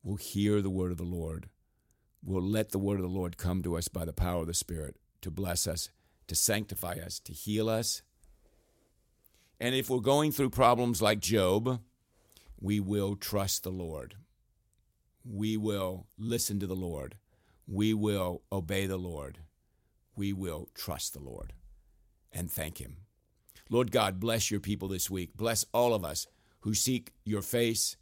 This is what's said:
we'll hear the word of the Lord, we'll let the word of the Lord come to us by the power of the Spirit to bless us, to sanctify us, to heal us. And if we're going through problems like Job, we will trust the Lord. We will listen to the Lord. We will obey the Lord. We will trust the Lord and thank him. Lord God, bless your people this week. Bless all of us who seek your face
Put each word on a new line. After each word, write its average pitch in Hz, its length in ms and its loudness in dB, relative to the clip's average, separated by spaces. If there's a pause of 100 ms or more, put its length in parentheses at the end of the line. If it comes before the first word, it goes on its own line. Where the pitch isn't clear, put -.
we'll 101 140 -4
hear 104 440 2
the 95 100 0
word 92 200 0
of 87 60 -4
the 92 60 -4
Lord, 82 460 -6 (720)
we'll 92 180 0
let 104 300 0
the 98 80 -2
word 101 160 0
of 95 80 0
the 87 40 -2
Lord 90 300 -4
come 90 240 0
to 85 160 -2
us 85 100 -2
by 82 180 -4
the 80 80 -6
power 87 280 0
of 80 60 -4
the 85 80 -4
Spirit 78 400 -6 (260)
to 92 80 -6
bless 87 380 -2
us, 82 240 -4 (340)
to - 80 -6
sanctify 98 600 0
us, 85 260 -8
to - 140 -14
heal 107 360 0
us. 110 320 0 (1600)
And 127 160 0
if 131 160 0
we're 127 80 4
going 143 320 6
through 135 180 2
problems 120 500 6
like 107 200 4
Job, 104 640 4 (760)
we 104 200 2
will 101 360 0
trust 98 460 -2
the - 80 -6
Lord. 82 460 -8 (1080)
We 110 340 -2
will 95 500 -2 (100)
listen 110 420 -2
to 98 60 -2
the 92 100 -2
Lord. 85 420 -6 (500)
We 107 260 2
will 101 480 0 (100)
obey 98 360 0
the 95 100 -2
Lord. 80 440 -8 (720)
We 101 180 -2
will 90 400 -4
trust - 400 -6
the 69 60 -12
Lord 62 340 -12 (760)
and 87 200 -4
thank 78 280 -6
him. - 180 -14 (720)
Lord 120 220 2
God, 98 280 2
bless 113 320 0
your 101 80 0
people 95 280 -2
this 92 220 -2
week. 92 280 -4
Bless 113 360 0
all 120 200 6
of 98 100 0
us 76 240 -6 (340)
who 107 120 0
seek - 400 0 (100)
your 104 180 -2
face 117 600 0